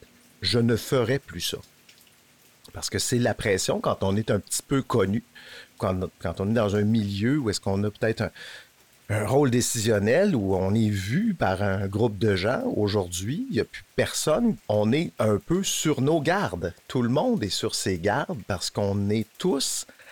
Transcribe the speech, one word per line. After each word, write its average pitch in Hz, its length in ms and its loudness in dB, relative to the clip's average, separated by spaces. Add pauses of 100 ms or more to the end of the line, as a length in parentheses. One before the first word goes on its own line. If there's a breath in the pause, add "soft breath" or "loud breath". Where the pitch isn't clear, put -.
(400)
Je 117 200 0
ne 117 160 4
ferai 127 420 0
plus - 220 -12
ça. » - 160 -4 (1160)
Parce - 180 -8
que 98 100 -2
c'est - 180 0
la 120 160 2
pression 117 460 0
quand 107 240 -2
on 98 100 2
est 110 160 0
un 107 80 2
petit - 240 -6
peu 135 200 -2
connu, 104 420 0 (540 loud breath)
quand, 95 200 -2 (220)
quand 87 200 -4
on 95 80 -2
est 113 60 0
dans 107 220 2
un 104 60 2
milieu 107 560 0
où 117 120 0
est-ce - 100 -4
qu'on 101 220 -2
a 104 80 -2
peut-être 110 300 -2
un, 95 100 -2 (800 loud breath)
un 107 180 0
rôle 135 240 4
décisionnel, 117 840 2
où 98 180 2
on 95 200 2
est 110 160 4
vu 120 440 0
par 95 280 0
un 98 260 0
groupe 104 300 0
de 104 180 2
gens. 113 260 0 (140)
Aujourd'hui, 101 720 -2
il 190 40 -4
n'y 110 60 2
a - 40 0
plus - 200 -12 (120)
personne. 165 600 0 (120)
On 107 240 2
est 165 260 0
un 107 200 2
peu 180 260 -2
sur - 380 0
nos 156 180 4
gardes. 131 520 -2 (140)
Tout 127 160 0
le 117 60 2
monde 170 340 2
est 101 60 0
sur - 260 -4
ses 95 240 -2
gardes 110 480 -2
parce - 240 -4
qu'on 101 400 0
est 110 160 0 (120)
tous - 480 -2 (260 loud breath)